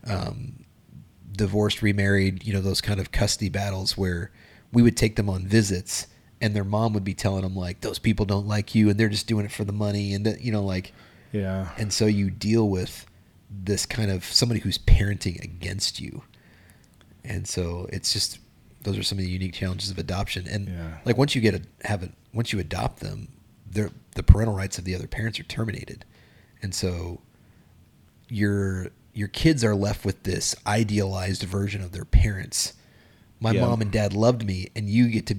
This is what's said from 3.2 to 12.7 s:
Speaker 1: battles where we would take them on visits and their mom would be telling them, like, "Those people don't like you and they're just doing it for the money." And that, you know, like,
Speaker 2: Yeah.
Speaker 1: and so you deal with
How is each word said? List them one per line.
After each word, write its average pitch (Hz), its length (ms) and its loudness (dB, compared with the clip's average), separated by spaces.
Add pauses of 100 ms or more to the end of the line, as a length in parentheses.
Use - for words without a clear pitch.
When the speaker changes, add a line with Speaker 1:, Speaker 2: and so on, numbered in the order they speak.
Speaker 1:
battles 98 480 -4
where 90 340 -2 (420)
we 120 80 8
would 117 160 8
take 110 180 2
them 101 140 0
on 92 180 -4
visits 101 600 0 (340)
and 107 140 0
their 101 100 0
mom 107 280 0
would 101 120 0
be 98 80 -2
telling 98 300 0
them, 92 120 -4
like, 90 260 -6
"Those - 180 -6
people 107 260 2
don't 101 220 0
like 104 280 -2
you 107 140 8
and 101 100 2
they're 110 100 4
just 101 180 -4
doing 104 180 0
it 104 60 -10
for - 120 -6
the 101 100 -4
money." 101 400 -2
And 101 120 -2
that, 107 160 0
you 120 100 -2
know, 107 120 0
like, 95 300 -4 (380)
Speaker 2:
Yeah. 95 460 -2
Speaker 1:
and 104 160 -4
so 113 120 2
you 101 240 4
deal 107 400 2
with 92 360 -4 (440)